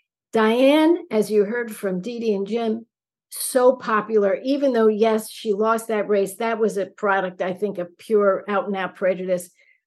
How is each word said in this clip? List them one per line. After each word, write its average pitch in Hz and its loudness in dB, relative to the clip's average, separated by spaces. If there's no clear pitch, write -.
Dianne, 269 4
as 208 0
you 208 4
heard 226 -4
from 190 -4
Dee 233 -8
Dee 226 0
and 196 -2
Jim, 226 -4
so 254 2
popular, 208 0
even 269 0
though, 226 4
yes, 220 2
she - -6
lost 220 0
that 208 -4
race. 196 0
That 226 -4
was 208 0
a 190 -4
product, 190 -2
I 185 -2
think, 185 -6
of 175 -10
pure 202 2
out 196 -2
and 202 -4
out 185 -6
prejudice. 185 -2